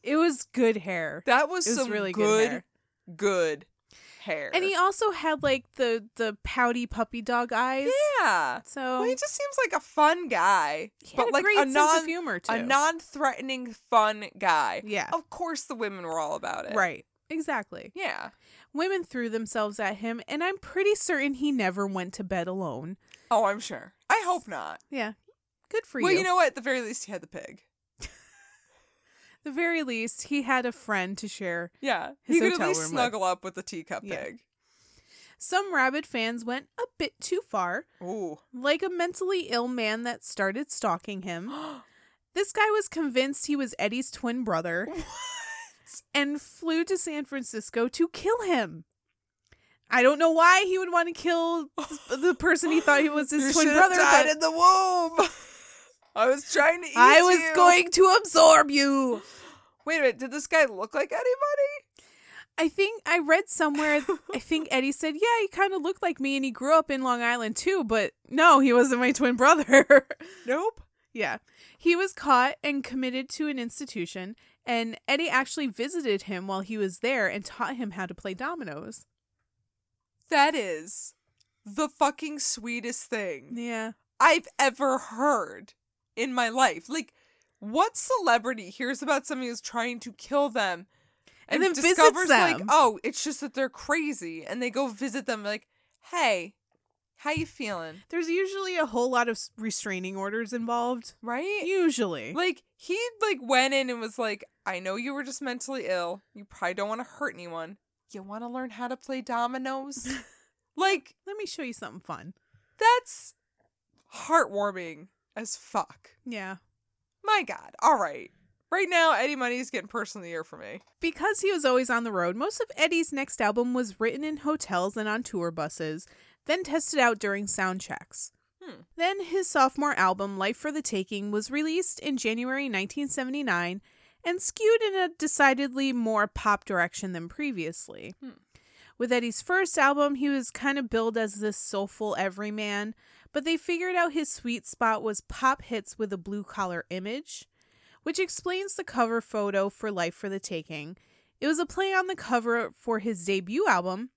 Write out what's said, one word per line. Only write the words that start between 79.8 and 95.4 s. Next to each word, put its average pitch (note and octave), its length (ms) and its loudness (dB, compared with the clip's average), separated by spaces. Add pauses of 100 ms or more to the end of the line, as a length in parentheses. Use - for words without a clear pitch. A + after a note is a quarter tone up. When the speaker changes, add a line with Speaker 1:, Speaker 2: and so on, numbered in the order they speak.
Speaker 2:
That D4+ 240 4
is F#3 600 -6 (500)
the A#3 240 -4
fucking D4 520 -2
sweetest A#3+ 720 -2
thing E3+ 460 -6
Speaker 1:
Yeah. A#3 360 -6 (260)
Speaker 2:
I've E4 300 4 (100)
ever C4 400 2
heard A3+ 760 -2 (420)
in B3+ 160 -2
my B3 160 0
life. A#3 400 2
Like, D4 240 -6 (460)
what D#4 380 0
celebrity A#3+ 720 0
hears C4 320 -6
about C#4 240 0
somebody B3+ 220 -6
who's A#3 120 -8
trying A#3+ 400 -6
to A#3+ 120 -14
kill C#4+ 360 -2
them G3 380 -4 (640)
Speaker 1:
And - 80 0
Speaker 2:
and D#4+ 60 2
Speaker 1:
then F4+ 120 2
visits E4 220 4
Speaker 2:
discovers, E4 320 8
like, G3+ 300 6
Speaker 1:
them. G3 120 -8
Speaker 2:
"Oh, C4+ 340 6
it's - 180 -4
just D4 180 -4
that C#4+ 140 -10
they're C4 140 -2
crazy," B3+ 800 -4
and A#3+ 160 -6
they B3 80 -4
go C#4 180 -2
visit A#3 380 -6
them, A3 180 -6